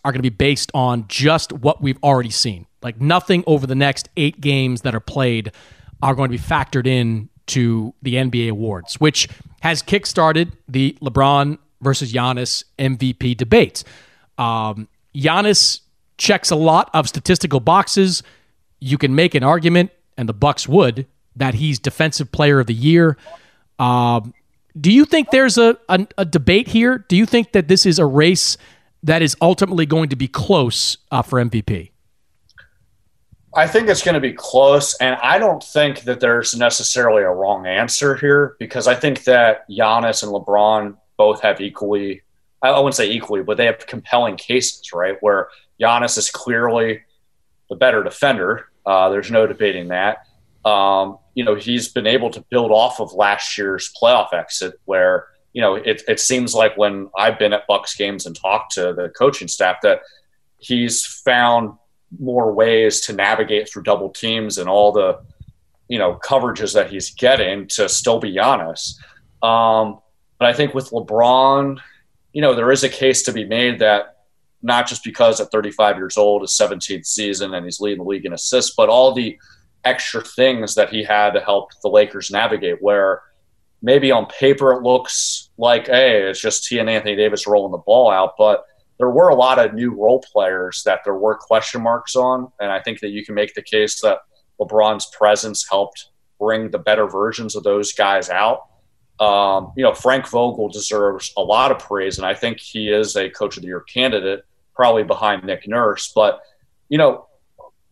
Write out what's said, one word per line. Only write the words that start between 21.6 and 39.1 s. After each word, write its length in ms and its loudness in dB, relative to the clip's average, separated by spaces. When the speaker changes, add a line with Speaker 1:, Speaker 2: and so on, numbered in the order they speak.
Speaker 1:
Defensive 540 -4
Player 300 4
of 60 -2
the 60 -4
Year. 440 4
Um, 560 0
do 140 4
you 100 8
think 280 2
there's 260 4
a, 200 6
a, 180 2
a 60 -2
debate 460 2
here? 300 2
Do 80 4
you 80 6
think 260 0
that 160 2
this 180 4
is 140 4
a 60 4
race 500 4
that 180 2
is 200 0
ultimately 440 2
going 240 0
to 60 -2
be 140 -4
close, 680 0
uh, 120 0
for 160 -2
M 100 0
V 120 -2
P? 300 -8
Speaker 2:
I 140 2
think 240 2
it's 140 0
gonna 160 0
be 120 -2
close, 680 2
and 260 0
I 160 2
don't 240 0
think 380 -2
that 180 -6
there's 360 0
necessarily 680 2
a 80 0
wrong 340 -2
answer 500 -2
here, 440 2
because 280 -4
I 60 4
think 300 -2